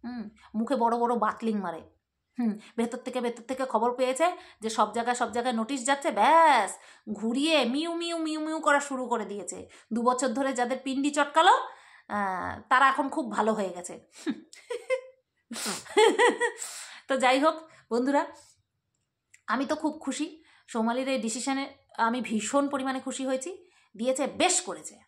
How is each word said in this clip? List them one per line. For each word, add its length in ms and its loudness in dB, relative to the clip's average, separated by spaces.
হুম, 260 -10
মুখে 200 0
বড় 220 2
বড় 180 2
বাতলিং 440 0
মারে। 220 -8
হুম, 140 2
ভেতর 200 -2
থেকে, 240 -6
ভেতর 220 -4
থেকে 220 -4
খবর 300 0
পেয়েছে 420 0
যে 80 -4
সব 240 0
জায়গায়, 220 0
সব 160 -2
জায়গায় 240 -2
নোটিশ 300 -4
যাচ্ছে, 260 0
ব্যাস 680 6
ঘুরিয়ে 520 2
মিউ 280 -2
মিউ 240 -6
মিউ 220 -4
মিউ 200 -4
করা 200 4
শুরু 280 -6
করে 180 -2
দিয়েছে। 440 -12
দু 80 0
বছর 260 2
ধরে 260 -2
যাদের 300 -2
পিন্ডি 280 0
চটকালো, 420 4
আহ, 640 -4
তারা 180 8
এখন 220 2
খুব 220 -4
ভালো 220 2
হয়ে 160 -2
গেছে। 380 -14
<laughs> 1080 2
তো 100 0
যাই 220 4
হোক 160 4
বন্ধুরা, 340 2
আমি 180 0
তো 100 -2
খুব 260 -2
খুশি 420 -8
সৌমালির 400 -2
এই 100 0
ডিসিশনে, 600 -4
আমি 240 0
ভীষণ 480 0
পরিমাণে 300 -4
খুশি 260 -8
হয়েছি। 400 -6
দিয়েছে, 300 0
বেশ 340 0
করেছে 460 -12